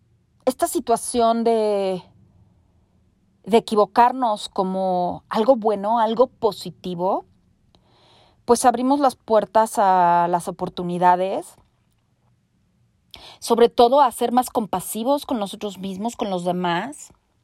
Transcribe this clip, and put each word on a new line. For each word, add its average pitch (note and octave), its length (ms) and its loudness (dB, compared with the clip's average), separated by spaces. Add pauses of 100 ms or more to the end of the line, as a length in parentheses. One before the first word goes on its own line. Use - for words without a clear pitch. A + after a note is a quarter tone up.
(440)
esta B3+ 220 -2
situación A#3 760 0
de, G#3 580 0 (1400)
de G3 140 2
equivocarnos A3+ 880 0
como F#3 800 -2
algo A3+ 280 2
bueno, G#3+ 440 -2
algo A3+ 260 2
positivo, F#3+ 1000 -6 (1160)
pues A#3+ 200 2
abrimos B3+ 360 2
las C4 160 2
puertas A3 600 0
a F3 540 2
las F3 180 -4
oportunidades, F3+ 1080 -2 (1800)
sobre A#3 280 2
todo B3 320 4
a B3 120 4
ser A#3+ 180 -4
más A#3+ 200 0
compasivos A3+ 760 -4
con B3+ 120 -4
nosotros G3+ 400 -10
mismos, G3 380 -8
con G#3 140 -6
los F3+ 140 -4
demás, F3+ 680 -6 (320)